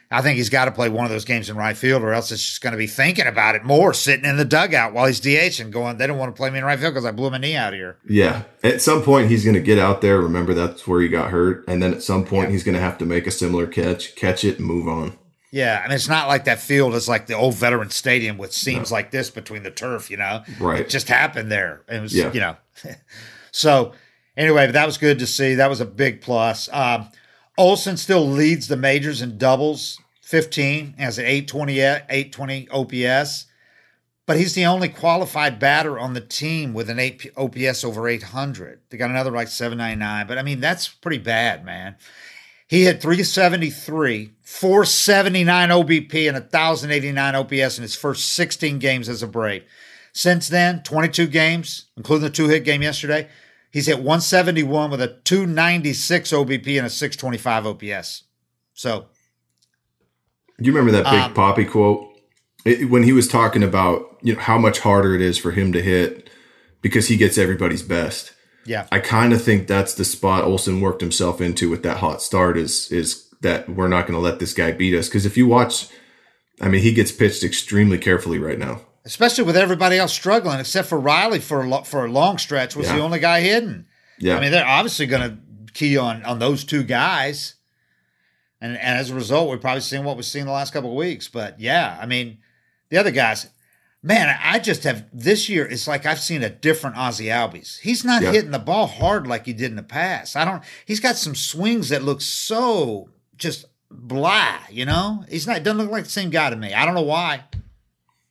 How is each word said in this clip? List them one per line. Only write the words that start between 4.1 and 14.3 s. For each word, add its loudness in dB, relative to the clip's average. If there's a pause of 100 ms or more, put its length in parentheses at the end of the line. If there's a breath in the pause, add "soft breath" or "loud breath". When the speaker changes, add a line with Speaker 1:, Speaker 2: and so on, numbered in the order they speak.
Speaker 1:
in 0
the 2
dugout 2
while 2
he's 2
D 2
H 0
and -12
going, -6
"They -2
don't -4
wanna -6
play -6
me -6
in -4
right 0
field -2
'cause -4
I -4
blew -4
my -6
knee -4
out -2
here." -12 (120)
Speaker 2:
Yeah. 4 (220)
At 2
some 4
point, 6
he's 4
gonna 6
get 4
out 2
there. 6
Remember, 0
that's -2
where 2
he 4
got 0
hurt. 2
And 0
then 2
at -10
some 0
point, 0
Speaker 1:
Yeah. 0
Speaker 2:
he's -2
gonna 0
have -2
to -4
make -2
a -4
similar -2
catch, -4
catch -2